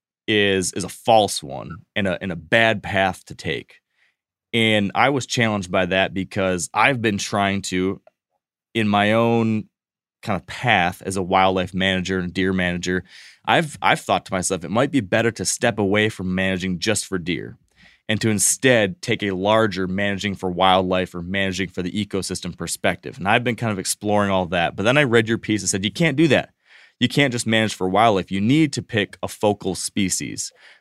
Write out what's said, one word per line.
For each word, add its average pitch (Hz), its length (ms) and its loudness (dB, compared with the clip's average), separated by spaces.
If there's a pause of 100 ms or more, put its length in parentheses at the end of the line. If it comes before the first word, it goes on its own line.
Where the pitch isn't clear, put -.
(260)
is, 101 480 2
is 95 100 -6
a 87 40 -8
false - 540 2
one 67 360 -12 (180)
and 101 100 -2
a, 90 160 -4
and 98 80 -6
a 82 60 -8
bad 110 460 2
path 95 420 -2
to - 100 -18
take. - 460 -10 (720)
And 107 420 2
I 120 160 4
was 135 160 -2
challenged 104 440 -2
by 92 160 0
that 90 260 0
because 92 640 -2
I've 120 260 2
been 107 180 0
trying 98 440 -2
to, 92 380 -2 (760)
in 110 140 0
my 104 240 4
own 113 560 2 (540)
kind 95 180 -4
of - 60 -16
path 95 580 0
as 95 120 -4
a 98 60 -2
wildlife 92 500 2
manager 92 460 0
and 87 160 -4
deer 95 180 0
manager, 90 520 -2 (400)
I've, 147 360 0
I've 131 200 4
thought - 260 -2
to - 60 -20
myself, 90 320 -2
it 80 60 -8
might 127 200 0
be 139 100 0
better 113 300 0
to 117 140 -6
step 117 340 -2
away 107 300 2
from 92 260 -4
managing 92 460 -2
just 104 260 -2
for 95 120 -4
deer 78 400 -6 (500)
and 107 140 -2
to 113 80 2
instead 107 720 2
take 113 200 -4
a 104 80 -2
larger 95 560 2
managing 98 480 -4
for 92 160 -6
wildlife 92 640 2
or 87 80 -10
managing 95 460 -2
for 92 140 -8
the 90 100 -6
ecosystem 95 640 -6
perspective. 85 640 -6
And 92 100 -6
I've 120 160 2
been 120 100 -2
kind 110 160 -4
of 98 80 -4
exploring 104 520 -2
all 92 160 0
that. 82 280 -2
But 101 80 -6
then 123 160 2
I 151 60 4
read 113 240 4
your 113 100 0
piece 107 240 -2
and 92 60 -6
said, 98 160 -2
"You 104 80 -2
can't 160 240 0
do 160 120 4
that. 104 260 0 (460)
You 123 80 2
can't 143 240 2
just 120 140 -4
manage 110 280 2
for 92 120 -4
wildlife. 95 460 2
You 98 80 -2
need 143 320 2
to 120 100 -6
pick - 400 -4
a 98 60 -4
focal 101 460 -2
species - 800 -4 (280)